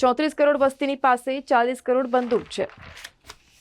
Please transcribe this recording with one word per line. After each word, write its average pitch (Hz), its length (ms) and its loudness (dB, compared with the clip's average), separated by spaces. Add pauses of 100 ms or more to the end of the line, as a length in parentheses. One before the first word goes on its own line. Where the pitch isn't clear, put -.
ચોત્રીસ 285 360 0
કરોડ 294 240 4
વસ્તીની 269 400 -2
પાસે 254 260 2 (220)
ચાલીસ 247 380 0
કરોડ 254 260 0
બંદૂક 240 400 0
છે. 196 100 -4 (960)